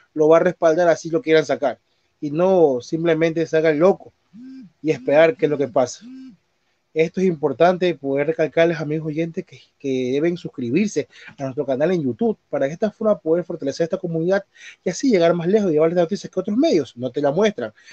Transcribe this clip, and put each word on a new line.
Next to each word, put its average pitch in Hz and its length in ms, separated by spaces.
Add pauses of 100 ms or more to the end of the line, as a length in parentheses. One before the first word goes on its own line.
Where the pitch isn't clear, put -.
(140)
lo 151 140
va 160 100
a 165 40
respaldar 170 480
así 160 200
lo 160 120
quieran 156 240
sacar, 131 340 (400)
y 151 120
no 165 500
simplemente 165 640
se 156 100
haga 160 140
el 151 80
loco 180 340 (720)
y 156 100
esperar 147 460
qué - 80
es 147 40
lo 147 80
que 135 120
pasa. 127 340 (920)
Esto 160 240
es 185 80
importante 165 680
poder 139 340
recalcarles, 160 520
amigos 156 280
oyentes, 165 360
que, - 160 (180)
que 131 360
deben 165 240
suscribirse 156 720 (280)
a 143 60
nuestro 135 220
canal 135 260
en 180 100
YouTube 214 360 (120)
para 139 180
de 143 40
esta 208 180
forma 208 280
poder 165 260
fortalecer 160 400
esta 170 140
comunidad 175 480 (360)
y - 80
así 254 220
llegar 175 220
más 170 140
lejos 202 240
y - 20
llevarles 165 240
las 175 80
noticias 185 260
que - 80
otros 202 160
medios 240 400
no 123 160
te 143 80
la 143 120
muestran. 160 420 (200)